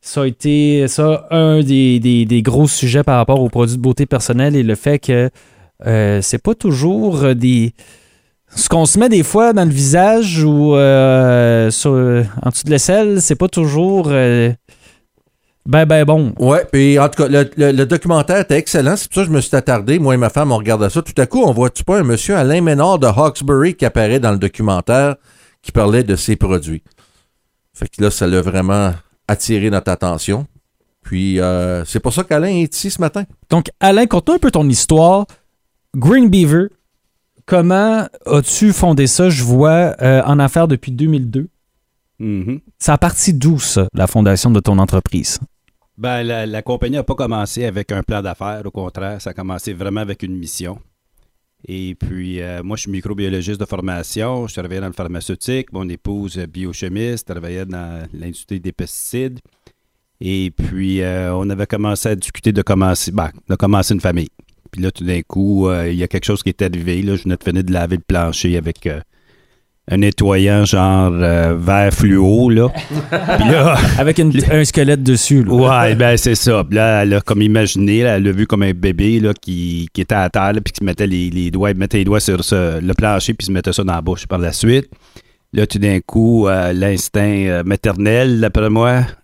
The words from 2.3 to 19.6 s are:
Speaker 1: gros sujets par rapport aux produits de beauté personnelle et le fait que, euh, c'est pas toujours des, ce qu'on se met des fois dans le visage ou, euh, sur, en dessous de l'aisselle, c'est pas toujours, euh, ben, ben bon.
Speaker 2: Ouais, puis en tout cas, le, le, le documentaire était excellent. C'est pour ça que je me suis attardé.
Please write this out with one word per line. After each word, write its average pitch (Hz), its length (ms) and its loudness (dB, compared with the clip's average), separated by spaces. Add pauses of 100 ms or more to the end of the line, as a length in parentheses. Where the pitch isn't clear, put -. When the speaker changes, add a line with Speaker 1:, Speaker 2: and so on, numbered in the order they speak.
Speaker 1:
gros 131 240 4
sujets 135 340 0
par 127 160 2
rapport 131 240 2
aux 123 80 0
produits 120 280 0
de 123 40 -6
beauté 131 240 0
personnelle 131 500 0
et 139 60 2
le 110 140 0
fait 147 240 0
que, 123 320 0 (560)
euh, 107 340 2
c'est - 160 -4
pas 214 160 0
toujours 165 800 0
des, 120 400 0 (800)
ce - 140 -4
qu'on 165 160 2
se 190 140 2
met 247 100 4
des 196 140 4
fois 233 280 2
dans 202 140 2
le 160 60 2
visage 170 720 2
ou, 147 320 4
euh, 127 960 4
sur, 139 200 -2
en 123 600 0
dessous - 140 -6
de 147 40 -8
l'aisselle, 196 500 2
c'est 160 160 0
pas 185 120 0
toujours, 165 640 0
euh, 120 400 2 (1120)
ben, 156 220 4
ben 151 180 4
bon. 151 320 2
Speaker 2:
Ouais, 143 340 2
puis 139 280 4
en 143 100 4
tout 151 140 0
cas, 139 40 2
le, 143 300 2
le, 143 140 4
le 135 160 2
documentaire 170 540 0
était 151 180 0
excellent. 156 380 0
C'est - 100 -8
pour - 80 -10
ça 190 60 0
que 175 100 -2
je 156 40 2
me 135 60 2
suis - 140 -4
attardé. 127 420 0